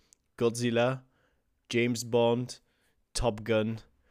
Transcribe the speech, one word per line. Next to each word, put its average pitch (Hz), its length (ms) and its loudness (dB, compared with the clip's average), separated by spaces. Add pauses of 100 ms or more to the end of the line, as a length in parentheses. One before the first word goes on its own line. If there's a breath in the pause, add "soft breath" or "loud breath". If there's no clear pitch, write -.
(380 soft breath)
Godzilla, 120 600 0 (720)
James 120 340 0
Bond, 120 560 0 (540)
Top 110 320 -2
Gun, 110 340 0 (320 loud breath)